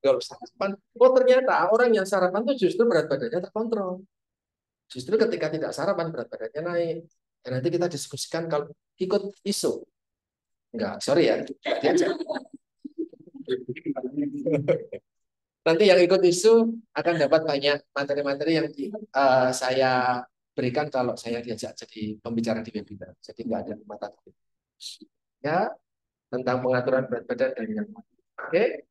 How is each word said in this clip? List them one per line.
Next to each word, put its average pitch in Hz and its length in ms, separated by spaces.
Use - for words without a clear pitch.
Nggak 135 160
usah - 160
sarapan. - 360
Oh, 254 160
ternyata 254 380
orang 233 240
yang 190 80
sarapan 190 400
tuh 262 160
justru 190 260
berat 165 220
badannya 131 320
terkontrol. 196 640
Justru 131 240
ketika 180 320
tidak 156 240
sarapan, 165 400
berat 123 160
badannya 127 340
naik. 170 360
Dan 127 160
nanti 151 120
kita 175 160
diskusikan - 640
kalau 147 160
ikut 196 320
isu. - 360
Enggak, 104 300
sorry 143 260
ya. - 160
Diajak. - 720
Nanti 165 240
yang 180 160
ikut 185 200
isu 180 300
akan 165 280
dapat 151 280
banyak 143 300
materi-materi 143 640
yang 160 140
di, 143 180
eh, 135 640
saya 127 640
berikan 147 400
kalau 120 240
saya 117 240
diajak 113 400
jadi 107 400
pembicara 113 400
di 113 160
webinar. 98 480
Jadi - 240
enggak 98 240
ada - 20
mata 104 240
kuliah. - 240
Ya, 156 200
tentang 127 320
pengaturan 127 480
berat 117 160
badan 123 320
dan 113 160
yang 107 160
lain. - 200
Oke? 185 260